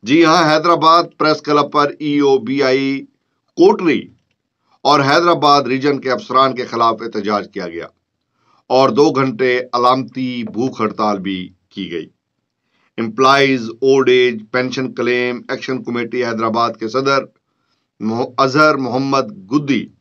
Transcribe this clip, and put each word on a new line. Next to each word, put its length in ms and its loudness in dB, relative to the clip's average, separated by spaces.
जी 180 4
हां, 220 4
हैदराबाद 720 4
प्रेस 240 0
क्लब 240 0
पर 360 0
ईओबीआई 920 0
कोटरी 500 2
और 180 4
हैदराबाद 680 2
रीजन 300 -2
के 120 -6
अफसरान 440 0
के 100 -6
खिलाफ 380 -2
एहतजाज 460 -4
किया 180 -10
गया 220 -12
और 220 4
दो 200 4
घंटे 460 0
अलामती 520 0
भूख 300 -6
हड़ताल 400 -2
भी 180 -6
की 160 -10
गई। 220 -10
एम्प्लॉइज 720 0
ओल्ड 260 4
एज 420 2
पेंशन 420 -4
क्लेम 480 -4
एक्शन 280 -8
कमेटी 420 -6
हैदराबाद 540 -2
के 140 -8
सदर 420 -2
मोह-, 400 -4
अजहर 380 2
मोहम्मद 560 -2
गुद्दी 400 -2